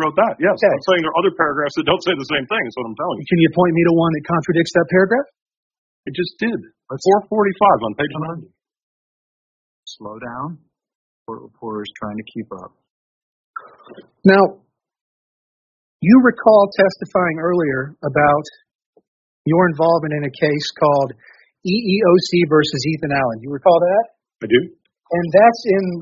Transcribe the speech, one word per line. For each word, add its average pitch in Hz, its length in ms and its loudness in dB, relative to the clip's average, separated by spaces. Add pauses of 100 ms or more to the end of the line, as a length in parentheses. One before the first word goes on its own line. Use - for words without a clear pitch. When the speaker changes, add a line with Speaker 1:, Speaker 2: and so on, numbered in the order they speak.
Speaker 1:
wrote 156 160 -2
that, 208 200 0
yes. 185 200 0
Speaker 2:
Okay. 220 80 2
Speaker 1:
I'm 139 160 -2
saying 185 200 0
there 151 120 -4
are 165 80 0
other 190 120 0
paragraphs 147 440 -2
that 151 80 -4
don't 170 160 -2
say 185 80 -2
the 139 160 -6
same 143 160 -4
thing, 214 240 -6
is 107 80 -14
what 117 160 -10
I'm 104 80 -14
telling 156 240 -6
you. - 40 -14
Speaker 2:
Can 175 120 2
you 165 160 6
point 180 160 4
me 165 160 2
to 170 80 2
one 165 200 2
that 151 120 -6
contradicts 170 480 -2
that 170 160 2
paragraph? 196 360 2 (800)
Speaker 1:
It 143 80 -12
just 175 240 -6
did. 220 200 -4 (320)
Speaker 3:
Let's 135 120 -12
Speaker 1:
Four 196 240 4
forty-five 196 600 2
on 104 120 -6
page 143 160 -6
Speaker 3:
Come 156 80 -6
on. 160 40 -8 (120)
Speaker 1:
ninety. - 120 -20 (1400)
Speaker 3:
Slow 107 240 -16
down. 123 280 -12 (760)
Court 113 220 -14
reporter's 107 500 -12
trying 104 240 -12
to 107 60 -14 (100)
keep 110 160 -12
up. 95 220 -16 (1500)
Speaker 2:
Now, 196 320 4 (1400)
you 196 120 8 (100)
recall 214 500 4
testifying 185 640 -2
earlier 156 640 -4
about 147 400 0 (1040)
your 175 240 2
involvement 160 480 -2
in 147 80 -6
a 135 80 -10
case 147 400 -2
called 143 380 0 (500)
E 185 80 -4
E 202 320 0
O 175 80 4 (160)
C 175 220 0
versus 151 320 0 (100)
Ethan 151 240 -6
Allen. 123 240 -4
You 139 160 -10
recall 170 240 4
that? 185 240 2 (400)
Speaker 1:
I 113 80 -8
do. 123 160 4
Speaker 2:
And - 640 -10
that's 226 300 4 (180)
in 196 40 -2 (180)